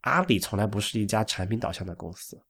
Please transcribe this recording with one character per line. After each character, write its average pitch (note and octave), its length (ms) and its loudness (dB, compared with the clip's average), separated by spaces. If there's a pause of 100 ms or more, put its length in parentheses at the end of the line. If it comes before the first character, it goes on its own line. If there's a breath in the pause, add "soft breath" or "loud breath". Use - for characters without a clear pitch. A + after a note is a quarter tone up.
阿 D3+ 200 2
里 C#3+ 160 4
从 F#2 200 -2
来 G#2 100 4
不 G2+ 120 0
是 A2 200 -2
一 G#2+ 80 2
家 G#2+ 160 2
产 - 260 -2
品 A2 100 0
导 G#2 120 -2
向 F#2 140 -6
的 F2 100 -8
公 E2+ 180 -8
司 - 260 -16 (100)